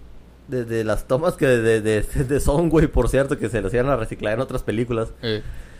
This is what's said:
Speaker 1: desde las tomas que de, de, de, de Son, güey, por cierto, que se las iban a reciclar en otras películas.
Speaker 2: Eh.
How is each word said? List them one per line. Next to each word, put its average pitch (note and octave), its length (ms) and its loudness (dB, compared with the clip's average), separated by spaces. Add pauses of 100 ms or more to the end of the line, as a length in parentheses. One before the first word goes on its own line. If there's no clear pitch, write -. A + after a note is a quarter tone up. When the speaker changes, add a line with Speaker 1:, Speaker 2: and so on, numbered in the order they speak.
(480)
Speaker 1:
desde A#2 360 -4
las G#2+ 220 -2
tomas D#3+ 280 0
que D3 120 0
de, A2+ 340 4
de, G#2+ 220 2
de, C3+ 220 -2
de C3 160 0
Son, D#3 280 2
güey, D3+ 200 4
por A#2+ 200 2
cierto, C#3 300 0
que G#2+ 100 -2
se G#2+ 140 -2
las F#2 100 -2
iban B2 160 0
a C#3 80 2
reciclar G#2+ 380 -4
en A#2+ 60 0
otras B2+ 240 -4
películas. A2+ 440 -2 (140)
Speaker 2:
Eh. A2 200 -4 (380)